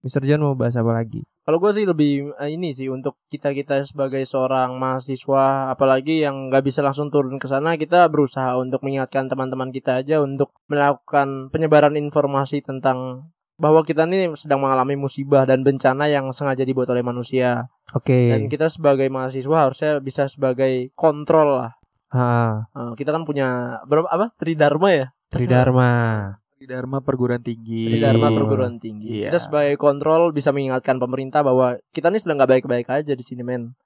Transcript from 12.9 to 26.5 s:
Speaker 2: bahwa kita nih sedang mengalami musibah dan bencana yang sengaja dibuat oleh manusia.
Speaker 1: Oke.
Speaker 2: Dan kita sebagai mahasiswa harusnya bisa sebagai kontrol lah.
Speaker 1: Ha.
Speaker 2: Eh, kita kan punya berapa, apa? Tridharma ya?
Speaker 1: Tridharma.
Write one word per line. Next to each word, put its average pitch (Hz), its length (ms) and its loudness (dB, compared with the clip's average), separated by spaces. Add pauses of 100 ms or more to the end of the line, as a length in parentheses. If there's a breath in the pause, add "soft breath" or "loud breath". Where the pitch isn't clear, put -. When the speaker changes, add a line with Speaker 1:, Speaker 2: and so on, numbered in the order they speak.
Speaker 2:
bahwa 156 260 4
kita 156 240 0
nih 180 280 -2
sedang 143 260 -2
mengalami 135 360 0
musibah 139 500 2
dan 131 160 2
bencana 135 460 2
yang 143 220 0
sengaja 135 320 -4
dibuat 127 280 0
oleh 123 120 0
manusia. 123 680 -2 (220)
Speaker 1:
Oke. 127 380 2
Speaker 2:
Dan 113 180 2
kita 147 200 -2
sebagai 143 380 2
mahasiswa 131 540 -2
harusnya 151 380 0
bisa 135 280 -4
sebagai 131 680 -2
kontrol 151 680 2
lah. 120 120 -6 (380)
Speaker 1:
Ha. 117 580 0
Speaker 2:
Eh, 120 280 -12
kita 139 160 -4
kan 160 120 -2
punya 143 240 -2 (360)
berapa, 151 240 2
apa? 202 280 -2
Tridharma 156 540 2
ya? 143 180 2 (220)
Speaker 1:
Tridharma. 123 640 4 (640)